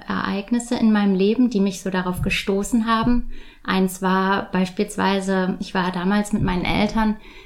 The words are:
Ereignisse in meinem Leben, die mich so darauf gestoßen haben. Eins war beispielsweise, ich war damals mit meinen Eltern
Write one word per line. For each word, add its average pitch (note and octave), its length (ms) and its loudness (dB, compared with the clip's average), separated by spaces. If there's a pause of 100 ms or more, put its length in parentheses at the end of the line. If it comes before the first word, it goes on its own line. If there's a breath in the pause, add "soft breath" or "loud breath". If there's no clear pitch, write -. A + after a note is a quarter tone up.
Ereignisse G3+ 720 -4
in A3 160 4
meinem G3+ 240 4
Leben, A3+ 340 4
die G#3 80 0
mich G3 240 0
so G3 80 -4
darauf F3+ 320 -2
gestoßen G#3 640 0
haben. A#3 440 2 (340 loud breath)
Eins F#3 380 0
war F#3+ 500 0
beispielsweise, F#3+ 1080 0
ich - 160 -8
war F#3 160 0
damals F#3+ 420 0
mit G#3 120 0
meinen F3+ 200 0
Eltern G#3+ 520 0 (300 loud breath)